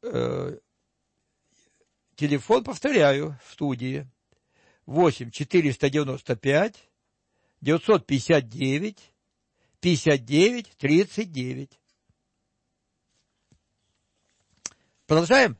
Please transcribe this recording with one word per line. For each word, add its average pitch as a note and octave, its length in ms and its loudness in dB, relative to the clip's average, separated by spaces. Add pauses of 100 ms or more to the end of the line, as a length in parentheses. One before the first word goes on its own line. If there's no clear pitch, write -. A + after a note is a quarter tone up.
Э, A#2+ 540 -6 (1600)
телефон, D3 480 0
повторяю, D#3 840 0
в - 80 -20
студии. C3+ 520 -6 (800)
Восемь C#3 460 0
четыреста D3 580 0
девяносто C3+ 460 -4
пять D3+ 540 -2 (720)
девятьсот D#3+ 440 2
пятьдесят C#3 420 0
девять C3+ 680 -6 (680)
пятьдесят D3 460 2
девять G3 520 0
тридцать F3+ 540 0
девять. C3 480 -10 (3250)
Продолжаем? E3 540 2